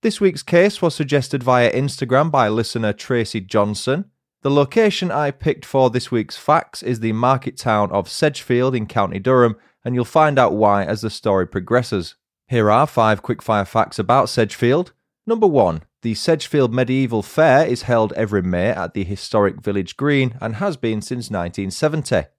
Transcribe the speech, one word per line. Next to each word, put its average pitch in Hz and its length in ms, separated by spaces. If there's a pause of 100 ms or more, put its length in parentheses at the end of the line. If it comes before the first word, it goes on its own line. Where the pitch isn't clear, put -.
This 220 180
week's 185 240
case 180 380
was 165 120
suggested 139 500
via 123 280
Instagram 135 580
by 131 200
listener 110 420
Tracy 117 480
Johnson. 104 720 (300)
The 139 100
location 185 600
I 139 200
picked - 320
for 131 260
this 120 220
week's 117 240
facts - 480
is 117 160
the 113 140
market 127 420
town 104 340
of 98 200
Sedgefield 131 680
in 110 100
County 98 320
Durham, 120 380 (300)
and 123 100
you'll 123 80
find 151 340
out 107 180
why 101 280
as 98 160
the 110 100
story 95 380
progresses. 101 680 (340)
Here 113 200
are 120 160
five 110 380
quickfire 107 420
facts - 320
about 120 300
Sedgefield. 123 640 (340)
Number 220 220
one, 95 360 (180)
the 113 140
Sedgefield 143 580
Medieval 123 500
Fair 156 420
is - 180
held 113 280
every 104 300
May 90 300
at 85 220
the 98 120
historic 101 560
village 98 340
green 135 460
and 110 140
has 175 200
been 113 260
since 120 300
nineteen 92 400
seventy. 147 520 (160)